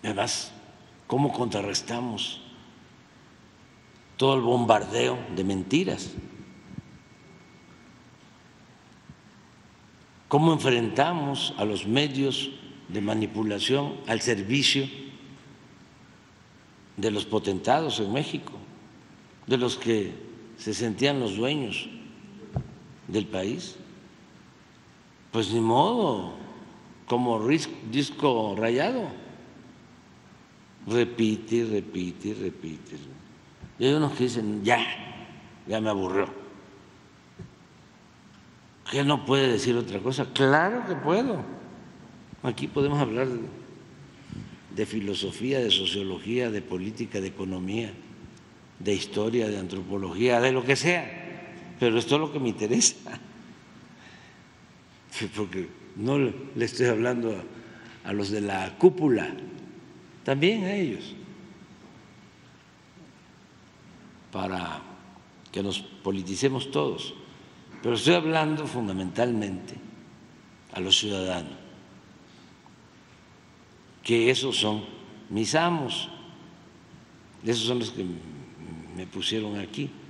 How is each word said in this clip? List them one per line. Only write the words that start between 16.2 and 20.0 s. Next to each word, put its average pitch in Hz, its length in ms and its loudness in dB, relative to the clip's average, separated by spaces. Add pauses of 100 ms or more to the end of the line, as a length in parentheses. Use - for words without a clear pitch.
de 104 160 0
los 104 140 -2
potentados 113 760 2
en 104 140 0
México, 147 400 -4 (920)
de 123 120 4
los 123 200 2
que 104 360 2 (440)